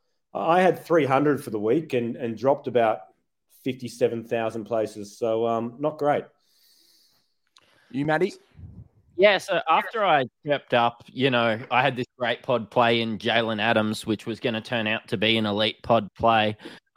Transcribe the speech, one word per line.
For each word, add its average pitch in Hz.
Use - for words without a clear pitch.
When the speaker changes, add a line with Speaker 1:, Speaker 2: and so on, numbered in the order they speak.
Speaker 1:
I, 170
I -
had 175
three 160
hundred 135
for -
the 110
week 135
and, 117
and 117
dropped 135
about 113
fifty-seven 117
thousand 113
places. 107
So, 113
um, 117
not 147
great. 147
Speaker 2:
You, 135
Matty? 156
Speaker 3:
Yeah, 190
so 175
after 214
I 147
chirped 143
up, 117
you 131
know, 117
I 120
had 131
this 123
great 120
pod 120
play 117
in 113
Jalen 113
Adams, 107
which 107
was 113
gonna 113
turn 113
out 107
to -
be 110
an 110
elite 107
pod 110
play. 110